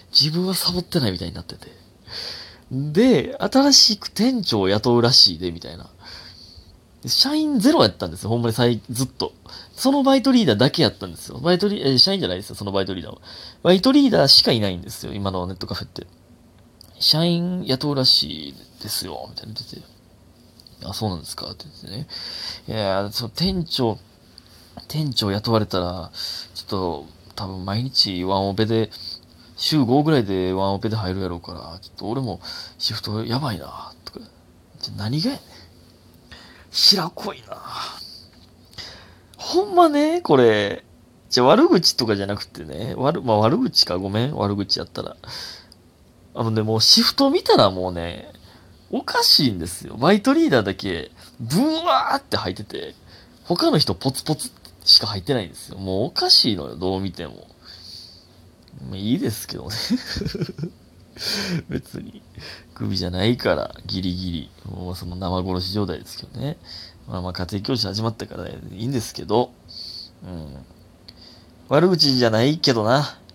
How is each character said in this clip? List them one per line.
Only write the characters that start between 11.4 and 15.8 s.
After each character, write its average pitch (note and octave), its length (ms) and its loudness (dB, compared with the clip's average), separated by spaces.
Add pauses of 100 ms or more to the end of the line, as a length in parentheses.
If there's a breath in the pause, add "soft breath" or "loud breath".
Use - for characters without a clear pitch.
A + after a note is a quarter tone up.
イ F3 60 2
ト G3+ 100 0
リ-、 G#3 120 -6
え C3+ 120 0
ー、 B2 40 2
社 F#3+ 160 4
員 G3 60 -2
じ C#3 60 -4
ゃ F2+ 40 -2
な F2+ 60 -2
い - 20 -6
で G2 60 -10
す - 60 -16
よ、 A2 60 -14
そ G#2 100 -8
の G2 80 -6
バ G2 80 2
イ F#2 40 0
ト F#2+ 80 -6
リ F2+ 80 -8
ー - 20 -10
ダ A1+ 60 -14
ー G1+ 60 -14
は。 - 60 -20 (420 loud breath)
バ F3 100 6
イ F#3+ 80 4
ト C4 100 4
リ C#4 180 6
ー - 20 -2
ダ D3+ 140 4
ー - 20 2
し - 160 6
か - 80 2
い A#2 80 2
な G2+ 100 2
い F2+ 60 -6
ん F2 60 -10
で - 80 -14
す - 160 -12
よ、 - 80 -8
今 G2 180 -4
の F2+ 160 -4
ネ F#2+ 60 -8
ッ - 20 -12
ト F2+ 100 -12
カ G2 100 -8
フ - 100 -8